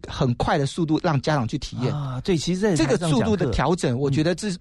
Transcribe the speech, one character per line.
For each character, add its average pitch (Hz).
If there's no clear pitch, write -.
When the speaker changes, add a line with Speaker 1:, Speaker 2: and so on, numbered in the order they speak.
Speaker 1:
很 127
快 196
的 139
速 165
度 151
让 156
家 156
长 117
去 -
体 -
验。 131
Speaker 2:
啊， 135
对， 185
其 170
实 185
在 208
Speaker 1:
这 320
个 254
速 220
度 220
的 151
调 143
整， 147
Speaker 2:
台 -
上 -
讲 -
课。 120
Speaker 1:
我 139
觉 139
得 175
这， 214
Speaker 2:
嗯。 180